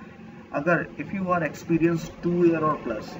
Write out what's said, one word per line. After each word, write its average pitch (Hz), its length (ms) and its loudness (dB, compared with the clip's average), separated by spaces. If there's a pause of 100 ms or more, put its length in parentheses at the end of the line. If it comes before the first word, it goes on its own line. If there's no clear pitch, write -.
(540)
अगर 151 300 2 (160)
if 143 140 -8
you 190 140 -2
are 175 160 2
experienced 165 800 0
two 175 200 2
year 165 200 6
or 151 200 2
plus, 117 260 -6 (100)